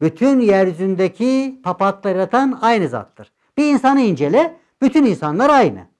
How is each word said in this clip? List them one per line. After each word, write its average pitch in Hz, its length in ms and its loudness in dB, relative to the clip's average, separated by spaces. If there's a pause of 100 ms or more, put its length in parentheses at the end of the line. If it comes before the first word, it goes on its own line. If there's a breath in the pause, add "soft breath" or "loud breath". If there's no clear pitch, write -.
bütün 240 400 0
yeryüzündeki 190 1200 0
papatyaları 190 540 -4
yaratan 254 440 -2
aynı 214 260 0
zattır. 110 440 -14 (240)
Bir 294 160 0
insanı 269 280 2
incele, 160 560 0 (260 loud breath)
bütün 277 220 2
insanlar 190 460 0
aynı. 151 360 0 (140)